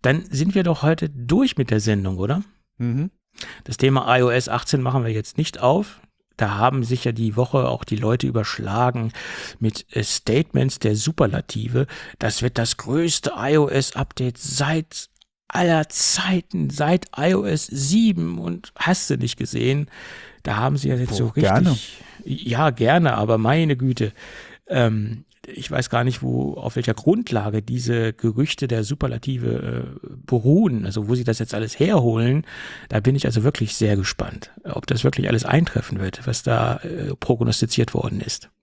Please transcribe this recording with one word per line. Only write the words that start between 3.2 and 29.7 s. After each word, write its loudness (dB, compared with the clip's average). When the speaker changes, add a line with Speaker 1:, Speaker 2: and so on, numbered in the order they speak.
Speaker 1:
Das -8
Thema 4
I 6
O 4
S 2
achtzehn 0
machen 0
wir 0
jetzt -4
nicht -2
auf. 0
Da -2
haben 2
sich -2
ja 2
die -2
Woche 2
auch -4
die -4
Leute 0
überschlagen -2
mit, -2
äh, -2
Statements 0
der 0
Superlative. -2
Das -2
wird -2
das 0
größte 0
I-O-S-Update 0
seit -2
aller 2
Zeiten, 0
seit 2
I 2
O 0
S 0
sieben 2
und -8
hast 0
du 0
nicht -2
gesehen. -2
Da -2
haben 0
sie -2
ja 0
jetzt -2
Speaker 2:
Boah, -2
Speaker 1:
so 0
richtig 0
Speaker 2:
gerne. 4
Speaker 1:
Ja, 0
gerne, 4
aber 2
meine 2
Güte. 0
Ähm, 0
ich -12
weiß -2
gar 0
nicht, -2
wo, -2
auf -8
welcher 0
Grundlage 0
diese -2
Gerüchte -2
der 0
Superlative, -4